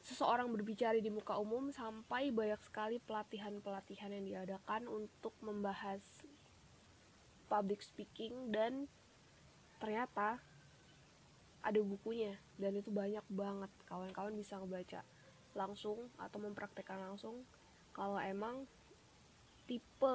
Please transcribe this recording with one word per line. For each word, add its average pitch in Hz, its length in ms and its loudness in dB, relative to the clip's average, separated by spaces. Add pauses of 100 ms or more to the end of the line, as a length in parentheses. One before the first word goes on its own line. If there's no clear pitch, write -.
seseorang 247 480 4
berbicara 226 480 4
di 214 160 4
muka 208 240 -2
umum, 226 320 2
sampai 247 640 0
banyak 214 320 4
sekali 220 320 -2
pelatihan-pelatihan 208 1200 -4
yang 196 80 -4
diadakan 196 640 -2
untuk 214 560 -4
membahas 202 560 -2 (1500)
public 202 320 4
speaking, 233 640 -8
dan 240 400 2 (880)
ternyata 220 640 0 (1200)
ada 208 240 4
bukunya, 202 560 -2 (160)
dan 196 160 2
itu 202 160 -2
banyak 208 400 0
banget. 196 420 -2 (140)
Kawan-kawan 185 480 -4
bisa 208 240 -6
ngebaca 185 480 -6 (480)
langsung 208 640 -2
atau 196 240 -6
mempraktekkan 196 600 -6
langsung 220 440 -8 (480)
kalau 196 280 0
emang 220 440 -2 (1000)
tipe 262 500 4